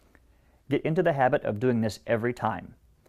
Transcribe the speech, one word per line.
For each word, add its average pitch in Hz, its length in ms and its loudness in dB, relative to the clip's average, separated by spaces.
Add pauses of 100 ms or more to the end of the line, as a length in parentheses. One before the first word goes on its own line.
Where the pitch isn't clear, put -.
(680)
Get 135 140 0
into 160 200 0
the 165 100 2
habit 139 320 2
of 107 160 -4
doing 120 200 2
this 110 260 -2
every 117 260 0
time. 110 420 -6 (340)